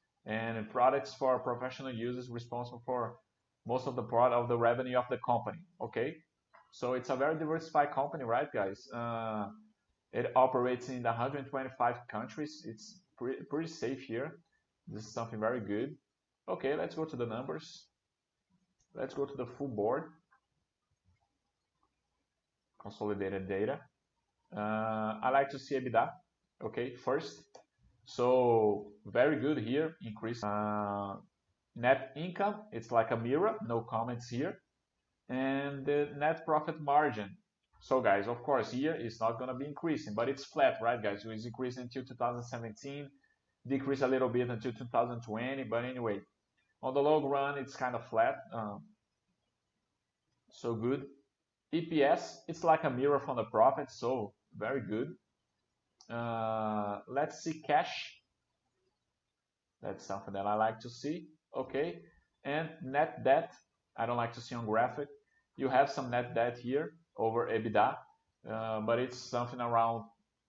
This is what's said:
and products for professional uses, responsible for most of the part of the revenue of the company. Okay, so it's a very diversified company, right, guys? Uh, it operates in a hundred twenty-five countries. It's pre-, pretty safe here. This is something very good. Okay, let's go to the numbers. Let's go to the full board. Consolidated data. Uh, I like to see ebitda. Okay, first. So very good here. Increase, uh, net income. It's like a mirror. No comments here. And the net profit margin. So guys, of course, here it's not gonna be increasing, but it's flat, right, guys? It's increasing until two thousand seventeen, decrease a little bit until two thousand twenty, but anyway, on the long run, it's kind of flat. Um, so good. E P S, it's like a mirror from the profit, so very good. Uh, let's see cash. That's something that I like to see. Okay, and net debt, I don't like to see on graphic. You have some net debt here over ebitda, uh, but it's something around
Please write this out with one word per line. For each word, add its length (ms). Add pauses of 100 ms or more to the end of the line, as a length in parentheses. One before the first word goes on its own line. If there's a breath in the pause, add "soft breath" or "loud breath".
(260)
and 440
products 440
for 240
professional 540
uses, 360
responsible 560
for 300 (520)
most 200
of 100
the 60
part 300
of 160
the 80
revenue 400
of 140
the 160
company. 320 (220)
Okay, 360 (560)
so 220
it's 160
a 60
very 220
diversified 540
company, 320
right, 280
guys? 420
Uh, 540 (600)
it 240
operates 540
in 160
a 80
hundred 380
twenty-five 460 (140)
countries. 560
It's 360 (160)
pre-, 320
pretty 180
safe 320
here. 380 (480)
This 180
is 80
something 260
very 220
good. 360 (520)
Okay, 280
let's 180
go 100
to 100
the 120
numbers. 580 (1120)
Let's 180
go 140
to 100
the 80
full 240
board. 360 (2750)
Consolidated 640
data. 340 (760)
Uh, 680
I 80
like 200
to 80
see 160
ebitda. 340 (560)
Okay, 300
first. 480 (640)
So 840 (120)
very 340
good 200
here. 420
Increase, 420
uh, 760 (600)
net 400
income. 460 (100)
It's 180
like 200
a 60
mirror. 400 (100)
No 160
comments 460
here. 260 (760)
And 560
the 320
net 300
profit 340
margin. 560 (440)
So 200
guys, 260
of 160
course, 300
here 260
it's 220
not 180
gonna 160
be 120
increasing, 480
but 140
it's 160
flat, 380
right, 180
guys? 240
It's 220
increasing 380
until 200
two 120
thousand 260
seventeen, 640 (560 soft breath)
decrease 380
a 60
little 200
bit 220
until 220
two 140
thousand 340
twenty, 420
but 220
anyway, 360 (640)
on 100
the 80
long 240
run, 320
it's 200
kind 180
of 140
flat. 300 (140)
Um, 300 (1700)
so 240
good. 300 (640)
E 120
P 200
S, 460
it's 160
like 180
a 80
mirror 300
from 160
the 80
profit, 480
so 420 (220)
very 240
good. 340 (960)
Uh, 960
let's 380
see 200
cash. 480 (1700)
That's 220
something 300
that 120
I 80
like 260
to 100
see. 380 (280)
Okay, 440 (420 loud breath)
and 280 (120)
net 400
debt, 320 (420)
I 100
don't 100
like 160
to 80
see 160
on 100
graphic. 400 (480)
You 140
have 200
some 220
net 240
debt 240
here 360 (220)
over 320
ebitda, 480 (520)
uh, 340
but 180
it's 180
something 420
around 440 (440)